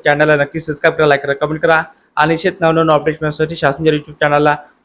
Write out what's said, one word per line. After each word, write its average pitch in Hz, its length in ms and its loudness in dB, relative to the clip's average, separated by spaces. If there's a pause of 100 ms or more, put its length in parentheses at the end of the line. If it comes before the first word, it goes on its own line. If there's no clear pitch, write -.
चॅनलला 151 320 2
नक्की 143 240 -4
सबस्क्राईब 151 340 -2
करा, 156 120 2
लाईक 139 160 2
करा, 139 120 -2
कमेंट 151 260 -4
करा 160 220 2 (340)
आणि 156 180 2
असेच 180 260 -2
नवनवीन 160 300 2
अपडेट्स 151 320 0
मिळवण्यासाठी 156 340 -4
शासन 151 300 -2
या 151 60 4
YouTube 151 280 -6
चॅनलला 147 360 2 (280)